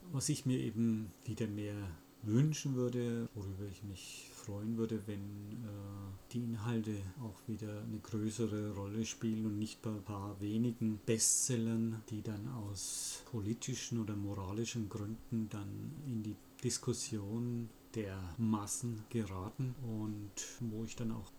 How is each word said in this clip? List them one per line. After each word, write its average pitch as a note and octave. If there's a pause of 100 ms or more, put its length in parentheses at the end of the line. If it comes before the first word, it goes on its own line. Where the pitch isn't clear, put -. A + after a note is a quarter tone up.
(120)
Was C3+
ich D3
mir B2+
eben A2+ (140)
wieder A2
mehr G#2 (520)
wünschen C#3
würde, A#2+
worüber G2
ich F#2+
mich -
freuen G#2
würde, A2+
wenn, G#2
äh, G2+
die A#2+
Inhalte A2+ (280)
auch -
wieder G#2+
eine A2
größere G#2+
Rolle G2+
spielen A2
und G#2
nicht G#2+
bei A2+
ein G#2
paar G2
wenigen A2
Bestsellern, A2+
die G#2+
dann G#2
aus G#2
politischen A#2
oder G#2+
moralischen G2+
Gründen A2
dann G#2 (140)
in A2+
die G#2+ (260)
Diskussion A#2 (260)
der G2 (200)
Massen A2
geraten A2
und G#2+ (280)
wo A2+
ich G#2+
dann A2+
auch G#2+